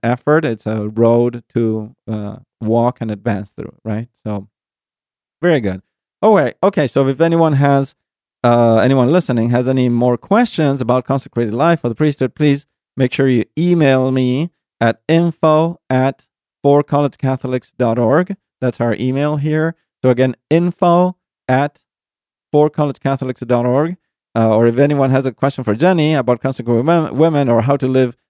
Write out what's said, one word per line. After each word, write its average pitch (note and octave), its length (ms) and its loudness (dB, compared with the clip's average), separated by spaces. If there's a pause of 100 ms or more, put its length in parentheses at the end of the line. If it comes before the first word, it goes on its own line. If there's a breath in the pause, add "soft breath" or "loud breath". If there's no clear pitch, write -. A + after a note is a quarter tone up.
effort. D3 420 0
It's A2+ 220 -6
a G#2+ 220 -4
road A#2 540 0 (120)
to, A2 400 -4 (120)
uh, G#2+ 300 -8 (240)
walk A#2 400 0
and A2+ 100 -6
advance G#2+ 400 -6
through, - 240 -16 (100)
right? A2 240 -8 (180)
So, G#2 220 -8 (920)
very D#3+ 200 2
good. F#2+ 200 -4 (400)
All G#3+ 140 2
right. D3+ 280 0
Okay. F3+ 240 0
So C#3 220 0
if C3+ 140 -2
anyone E3 320 2
has, C#3 400 2 (500)
uh, A#2+ 320 4
anyone B2+ 340 2
listening B2+ 400 0
has A#2+ 180 0
any C3 200 0
more A#2+ 300 0
questions D#3 640 0
about B2 240 -2
consecrated A#2 480 -4
life D#3 280 0
or B2+ 60 -2
the A#2 60 -6
priesthood, C#3+ 400 -2
please C#3+ 320 0 (300)
make C3+ 180 0
sure C#3 140 2
you A#2+ 160 2 (120)
email D3 540 2
me C3 400 -2 (300)
at A#2 280 -2
info E3 800 0
at C3 380 -2 (380)
fourcollegecatholics C#3 1120 -2
dot A#2 200 0
org. D3 380 0 (240)
That's B2+ 200 -4
our A#2+ 180 -2
email C#3 380 -2
here. D#3 400 -4 (260)
So C3 80 4
again, B2+ 240 2 (160)
info F3 680 0 (300)
at C#3 380 -4 (680)
fourcollegecatholics C#3 960 -2
dot A#2+ 200 0
org. D3+ 300 -2 (380)
Uh, A2+ 200 2
or A#2 120 4
if A#2 120 0
anyone C#3 320 2
has C3 160 0
a B2+ 60 -4
question C#3 320 -4
for G#2 100 0
Jenny D#3 400 0
about B2 260 0
consecrated A#2+ 460 -2
wom-, E3 300 0
women D3 320 0
or A#2 140 2
how C#3+ 140 0
to C3+ 100 -4
live C3 300 0 (140)